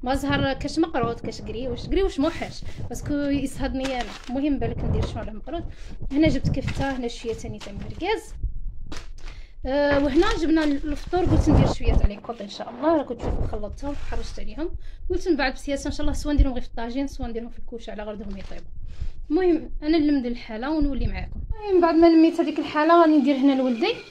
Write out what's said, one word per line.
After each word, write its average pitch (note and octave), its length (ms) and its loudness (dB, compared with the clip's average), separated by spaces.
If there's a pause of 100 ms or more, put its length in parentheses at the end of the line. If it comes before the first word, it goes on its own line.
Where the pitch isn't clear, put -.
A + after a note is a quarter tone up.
مزهر C#4 500 0
كاش C#4+ 260 -4
مقروط، B3 400 0
كاش - 220 -10
قريوش، A#3 460 -6
قريوش E4+ 320 2
مو D4 100 4
حاش، - 320 -8 (280)
باسكو B3 240 -4
يسهدني C4+ 880 -2
انا. G#3+ 80 -6 (200)
المهم C4+ 300 0
بالك A#3 240 -2
ندير - 220 0
شنو - 160 -6
على G#3+ 120 -10
مقروط. C#4 300 -8 (480)
هنا D4+ 160 4
جبت C#4 220 2
كفته، C4+ 480 -2
هنا B3 100 -4
شويه A#3 260 -8
ثاني G#3+ 260 -10
تاع G3+ 140 -12
مركز. E4 600 -6 (1300)
آه، C#4+ 360 2
وهنا D4 240 4 (140)
جبنا D#4+ 220 2
الفطور، D4+ 600 0
قلت - 240 4
ندير - 240 6
شويه - 200 2
تاع - 140 6
لي G#3 80 2
كوط - 260 -10
ان G3+ 80 -10
شاء G#3+ 200 -10
الله. C#4+ 280 2
راكم B3+ 180 -2
تشوفوا - 320 -2
خلطتهم، C#4 480 -6 (160)
حرشت - 280 -4
عليهم، A#3 300 -2 (400)
قلت F#4+ 200 0
من D#4+ 60 6
بعد C4+ 180 0
بسياسه C#4 340 -4
ان C#4+ 40 -2
شاء D4+ 100 -2
الله D4 120 4
سوا D4 200 -2
نديرهم C4+ 200 6
غير B3 80 -2
في A#3+ 60 -4
الطاجين، A#3+ 400 -4
سوا B3+ 200 -8
نديرهم A#3 220 -6
في - 100 -12
الكوشه - 320 -8
على G#3 120 -10
غردهم G3+ 340 -10
يطيبوا. - 340 -10 (580)
المهم E4+ 400 2 (140)
انا D#4 140 2
نلمد D4 280 2
الحاله A#3+ 460 -6
ونولي C#4+ 360 0
معاكم. F#3 320 -6 (300)
المهم F#4 120 6
بعد E4 140 4
ما E4 120 10
لميت E4 320 8
هذيك D4+ 200 0
الحاله D#4 420 6
غادي D#4 160 8
ندير C#4 180 4
هنا C4+ 180 4
لولدي C4 400 2 (180)